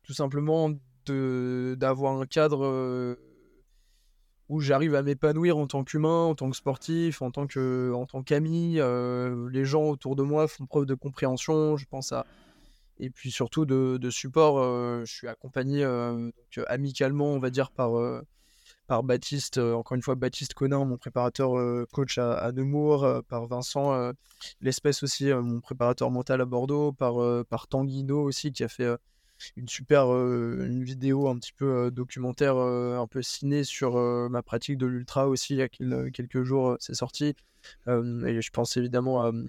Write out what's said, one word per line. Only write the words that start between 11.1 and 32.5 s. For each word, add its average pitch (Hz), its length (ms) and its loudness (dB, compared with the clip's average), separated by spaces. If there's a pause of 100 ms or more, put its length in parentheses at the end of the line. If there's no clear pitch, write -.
je 139 100 -8
pense 135 260 -10
à, 127 140 -4 (720)
et 131 120 -8
puis - 220 -10
surtout 147 340 0
de, 131 340 2
de 123 100 -4
support. 143 500 4
Euh, 120 440 0
je - 80 -12
suis - 160 -14
accompagné, 135 560 -2
euh, 120 280 0 (140)
donc, - 320 -12
euh, 120 100 -4
amicalement, 139 580 0
on 143 140 0
va 127 100 0
dire, 127 220 -2
par, 117 260 0
euh, 123 240 -2 (640)
par 123 160 0
Baptiste, 131 560 -2
euh, 117 160 2
encore 117 220 -4
une 123 60 -2
fois, 131 120 0
Baptiste 127 400 -4
Conin, 139 300 0
mon 123 120 -2
préparateur, 127 640 0
euh, 120 340 0
coach 139 260 -2
à, 120 160 2
à 120 180 -2
Nemours, 143 500 2
euh, 127 260 4
par 117 200 -6
Vincent, 135 460 -2
euh, 123 180 -2 (480)
l'Espèce 139 420 0
aussi, 139 260 -2
euh, 127 140 4
mon 120 180 -2
préparateur 123 520 0
mental 127 280 0
à 127 40 2
Bordeaux, 135 480 0
par, 120 280 0
euh, 120 220 2
par - 240 -6
Tanguy 135 380 -2
No 143 180 0
aussi, 139 300 -2
qui - 100 -6
a 113 60 -2
fait, 123 160 -4
euh, 120 120 0 (580)
une 123 140 -12
super, 135 460 4
euh, 123 520 0
une 127 160 -2
vidéo 135 460 0
un 123 80 0
petit - 160 -12
peu, 139 140 -4
euh, 123 240 0
documentaire, 127 680 0